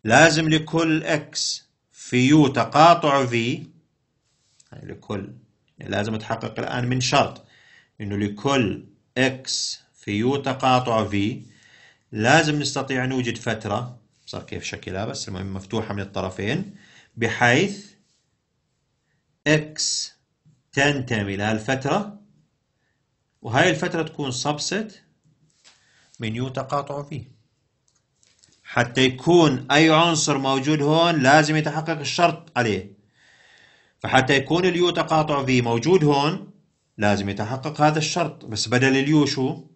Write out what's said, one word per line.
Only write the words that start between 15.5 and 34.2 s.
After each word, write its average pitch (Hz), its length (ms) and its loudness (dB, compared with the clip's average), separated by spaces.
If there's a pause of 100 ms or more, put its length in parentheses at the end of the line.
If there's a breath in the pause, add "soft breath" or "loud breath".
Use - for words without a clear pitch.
مفتوحة 104 400 -8
من 101 60 -6
الطرفين، 101 760 -6 (400 soft breath)
بحيث 120 680 0 (1600)
إكس - 680 -2 (600)
تنتمي 127 640 -2
لهالفترة، 127 840 -4 (1200)
وهاي 139 280 2
الفترة 170 320 -4
تكون 139 300 -8
subset 185 600 -6 (1300 soft breath)
من 110 160 -6
يو 127 120 -6
تقاطع 143 540 -6
في. 143 220 -12 (1400)
حتى 123 420 0
يكون 131 680 2
أي 156 200 6
عنصر 156 480 2
موجود 135 440 0
هون 160 400 2
لازم 151 340 6
يتحقق 156 420 -4
الشرط 165 600 -2
عليه. 101 340 -2 (1080 soft breath)
فحتى 131 380 4